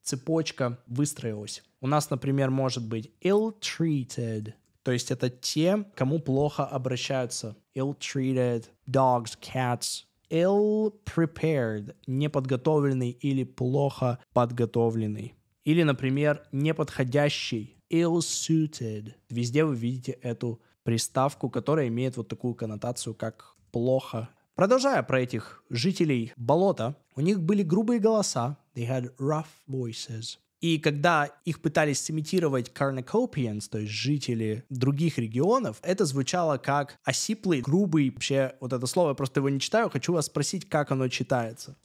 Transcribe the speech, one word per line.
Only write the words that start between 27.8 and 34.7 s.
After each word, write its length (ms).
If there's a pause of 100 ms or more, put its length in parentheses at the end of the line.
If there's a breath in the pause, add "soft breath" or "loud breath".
голоса. 580 (160)
They 140
had 300
rough 320 (180)
voices. 720 (220)
И 160
когда 520 (160)
их 160
пытались 400
сымитировать 720
Cornucopians, 960
то 80
есть 160
жители 760
других 480